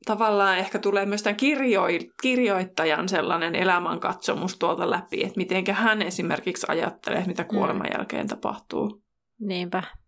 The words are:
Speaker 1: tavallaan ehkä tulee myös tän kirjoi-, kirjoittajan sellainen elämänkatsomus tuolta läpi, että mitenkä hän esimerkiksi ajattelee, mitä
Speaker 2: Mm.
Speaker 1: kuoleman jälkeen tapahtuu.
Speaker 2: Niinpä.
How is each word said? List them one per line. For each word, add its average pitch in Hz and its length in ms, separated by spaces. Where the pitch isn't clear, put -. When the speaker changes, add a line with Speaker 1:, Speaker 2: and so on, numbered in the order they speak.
Speaker 1:
tavallaan 208 520
ehkä 190 220
tulee 196 260
myös 208 180
tän 208 120
kirjoi-, 240 760
kirjoittajan 185 880
sellainen 165 460
elämänkatsomus 180 1000
tuolta 175 320
läpi, - 340
että 190 140
mitenkä 185 360
hän 214 280
esimerkiksi 175 680
ajattelee, - 580
mitä 175 160
Speaker 2:
Mm. - 40
Speaker 1:
kuoleman - 400
jälkeen - 300
tapahtuu. - 760
Speaker 2:
Niinpä. 185 440